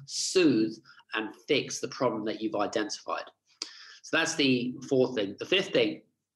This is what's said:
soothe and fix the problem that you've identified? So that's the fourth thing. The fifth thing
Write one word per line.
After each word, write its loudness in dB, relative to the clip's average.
soothe 2
and -6
fix 0
the -6
problem -2
that -4
you've -4
identified? -4
So -4
that's 0
the 2
fourth 4
thing. -2
The -8
fifth 0
thing 2